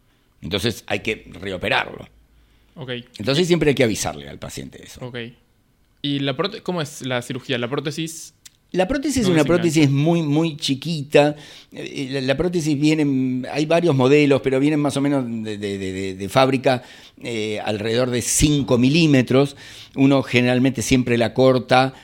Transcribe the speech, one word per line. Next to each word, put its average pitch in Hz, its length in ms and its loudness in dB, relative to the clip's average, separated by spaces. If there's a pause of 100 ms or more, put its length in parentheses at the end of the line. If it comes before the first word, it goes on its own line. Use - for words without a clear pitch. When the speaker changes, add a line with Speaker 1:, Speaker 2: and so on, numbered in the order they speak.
(400)
Speaker 1:
Entonces 98 460 -4
hay 104 140 -4
que - 280 -6 (120)
reoperarlo. 98 680 -4 (680)
Speaker 2:
Ok. 131 140 -14 (280)
Speaker 1:
Entonces 139 280 0
siempre 160 240 4
hay 131 40 2
que 127 100 4
avisarle 76 440 -2
al 76 100 -16
paciente - 460 -14
eso. - 200 -18
Speaker 2:
Ok. 123 140 -12 (840)
¿Y 143 180 -4
la 139 160 -2
prote-, 196 260 -6
cómo 180 180 -4
es 139 240 -10
la 127 160 -4
cirugía? 127 380 -6
¿La 120 100 -4
prótesis? 147 680 -8 (380)
Speaker 1:
La 185 140 2
prótesis 277 320 -2
es 240 60 0
Speaker 2:
¿Dónde 175 160 4
Speaker 1:
una - 20 4
Speaker 2:
se - 40 4
engancha? 175 160 2
Speaker 1:
prótesis 156 280 4
muy, 160 320 2
muy 151 340 0
chiquita. 147 800 2 (360)
Eh, 135 380 -10
la, 139 100 -4
la 131 160 0
prótesis 156 420 -2
viene, 135 720 0
hay 147 160 -2
varios 165 300 2
modelos, 135 480 6
pero 131 180 0
vienen 147 200 2
más 139 160 -2
o 135 40 -2
menos 143 260 0
de, 110 300 -8
de, 101 220 -6
de, 95 140 -6
de, 95 220 -6
de 95 140 -8
fábrica, 131 540 0 (400)
eh, 107 420 -6
alrededor 110 460 -2
de 120 100 -2
cinco 143 560 0
milímetros. 135 800 4 (380)
Uno 135 280 4
generalmente 123 600 2
siempre 123 340 2
la 113 160 0
corta, 131 720 2